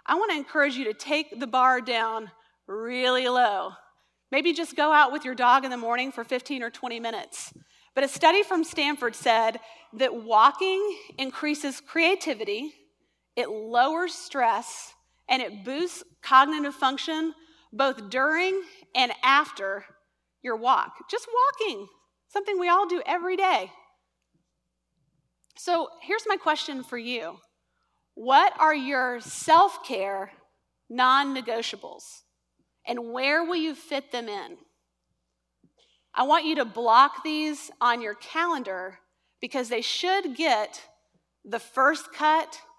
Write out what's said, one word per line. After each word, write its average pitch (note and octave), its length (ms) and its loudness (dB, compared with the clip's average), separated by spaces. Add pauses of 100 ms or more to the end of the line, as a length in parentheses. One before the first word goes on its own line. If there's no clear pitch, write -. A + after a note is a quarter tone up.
I C#4 80 2
want G4+ 160 0
to D#4+ 60 -2
encourage C#4+ 400 0
you C4 80 -6
to G#3+ 100 -4
take D4 460 -4
the C4 80 -6
bar B3+ 320 4
down A3+ 500 -4 (380)
really B3 580 -2
low. G#3 460 2 (580)
Maybe D4+ 220 2
just D#4+ 240 -6
go D4+ 160 2
out D4 200 6
with D4+ 120 -6
your B3+ 100 -6
dog B3+ 300 4
in C4+ 60 -8
the B3 60 -6
morning A#3+ 340 -2
for A#3 140 -10
fifteen B3+ 380 -6
or A#3 80 -8
twenty A#3+ 280 -10
minutes. A3+ 540 -10 (420)
But C4+ 80 2
a C4+ 60 2
study E4+ 340 4
from F4+ 220 0
Stanford C#4+ 500 -2
said A3+ 460 2 (320)
that A3+ 320 -2
walking F4 720 4 (200)
increases C#4 640 -4
creativity, D4 920 -2 (640)
it B3 120 -2
lowers B3 640 0
stress, - 800 -4 (360)
and B3+ 120 0
it G3+ 240 -10
boosts D4 380 -6 (180)
cognitive C#4+ 540 4
function D#4 580 -2 (400)
both B3 380 -2
during D#4+ 500 0 (360)
and B3 160 2 (100)
after A#3+ 640 0 (580)
your A#3+ 140 -4
walk. A#3 520 0
Just A#4+ 200 -6 (320)
walking, D#4 260 -6 (400)
something G4+ 320 -4
we F4+ 100 0
all F4+ 200 4
do F4+ 180 -2
every F4+ 300 -2
day. E4 340 0 (1800)
So E4+ 360 -2 (120)
here's G#4+ 240 -4
my G4 100 0
question D4+ 460 -4
for B3 160 -10
you. A3+ 380 -8 (800)
What C4+ 440 6
are D#4 160 6
your B3+ 460 -2
self-care G3+ 1120 2 (580)
non-negotiables, B3+ 1300 -2 (640)
and A#3+ 280 -8
where C#4+ 320 0
will F4 120 -2
you D#4 200 -4
fit C#4 340 -8
them A#3 180 -6
in? F#3 280 -10 (1600)
I B3 60 0
want D4+ 220 4
you D#4 120 0
to C#4+ 80 0
block A#3 600 4
these D4+ 560 -6
on A#3+ 200 2
your G#3+ 140 -8
calendar G#3+ 840 -6 (400)
because B3 280 -6
they A#3 120 -2
should F4+ 560 -2
get B3 440 0 (640)
the A3 140 -8
first C4+ 540 0
cut D#4 440 0 (220)